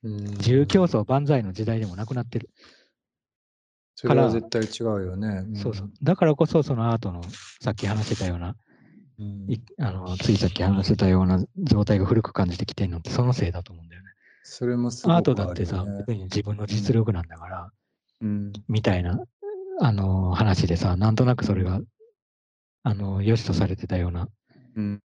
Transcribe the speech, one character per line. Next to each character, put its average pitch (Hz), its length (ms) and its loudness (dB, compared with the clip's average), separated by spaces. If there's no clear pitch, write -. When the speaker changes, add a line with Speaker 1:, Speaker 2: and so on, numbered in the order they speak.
Speaker 1:
う 113 60 -8
ん。 104 160 -8
Speaker 2:
自 104 260 0
由 139 160 6
競 185 200 4
争 110 220 2
万 139 160 2
歳 139 200 2
の 95 80 -6
時 104 120 -4
代 113 140 0
で 110 80 -2
も 90 80 -8
な 101 100 -6
く 110 100 -8
な 120 80 -4
っ 110 40 -6
て 120 100 -8
る。 110 140 -6
Speaker 1:
そ - 140 -4
れ 139 80 6
は 131 120 6
絶 113 220 -2
対 113 120 0
違 107 200 -6
う 98 140 -2
よ 90 100 -6
ね。 104 120 -4
Speaker 2:
か 104 60 -2
ら、 95 80 -4
Speaker 1:
う 95 100 -8
ん。 - 20 -6
Speaker 2:
そ 104 160 -4
う 104 60 -4
そ 98 80 -6
う。 101 60 -10
だ 156 140 4
か - 80 2
ら 156 100 4
こ 156 120 2
そ、 156 180 4
そ 143 100 -2
の 117 160 0
ア 117 60 2
ー - 20 0
ト 104 140 -4
の、 87 100 -10
さ 120 100 -2
っ - 60 -2
き - 100 -4
話 107 220 -2
し - 80 -
て - 0 -
た 95 100 -4
よ 90 80 -2
う 87 60 -6
な、 87 160 -6
Speaker 1:
う - 20 -10
ん。 101 260 -10
Speaker 2:
い-、 110 140 -4
あ 117 140 -2
の、 92 240 -8
つ - 160 0
い 101 40 4
さ 101 120 2
っ - 20 0
き 90 140 -4
話 95 200 2
し - 60 -4
て 104 60 4
た 98 100 2
よ 92 160 6
う 92 40 4
な 92 180 4
状 107 260 4
態 101 160 2
が 92 60 2
古 110 180 4
く - 80 -10
感 95 160 2
じ 87 100 -4
て 101 80 -2
き - 80 -12
て 101 120 -2
ん 90 40 -2
の 87 80 -6
っ - 20 -8
て、 - 100 -10
そ 123 140 2
の 123 80 2
せ 127 140 0
い 87 60 -2
だ 87 100 -6
と 90 100 -16
思 85 80 -20
う 82 40 -20
ん 82 40 -20
だ 85 60 -20
よ 92 80 -20
ね。 95 60 -20
Speaker 1:
そ - 240 -8
れ 120 100 0
も 120 140 0
す - 160 -4
ご 170 60 6
く - 20 8
あ 170 60 6
る 156 100 2
よ 127 60 4
ね。 101 60 -2
Speaker 2:
ア - 20 0
ー - 20 -4
ト - 0 -
だ 104 60 -6
っ - 20 -6
て 95 100 -2
さ、 92 200 -4
別 117 80 -2
に 95 80 -8
自 101 180 -4
分 104 140 -4
の 104 100 -6
実 107 260 0
力 107 200 4
な 90 100 -2
ん 85 60 -8
だ - 100 -18
か - 80 -16
ら、 90 240 -12
Speaker 1:
う 110 60 -4
ん。 - 20 0
う 104 40 -2
ん。 101 40 -12
Speaker 2:
み 107 160 0
た 95 140 2
い 90 80 0
な、 87 160 -2
あ 156 140 4
の、 95 400 0
話 92 340 2
で 87 100 0
さ、 90 200 0
な 107 160 2
ん - 20 2
と 120 100 2
な 123 120 2
く 123 80 -4
そ 104 100 2
れ 95 80 0
が、 90 140 0
Speaker 1:
う - 60 -2
ん。 - 40 -12
Speaker 2:
あ 107 120 0
の、 98 280 -4
良 110 140 4
し 110 80 -2
と 101 100 -2
さ 85 140 0
れ 92 80 -4
て - 100 -10
た 90 100 -2
よ 90 120 0
う - 20 -2
な 87 180 -4
Speaker 1:
う 110 80 -4
ん。 101 180 -6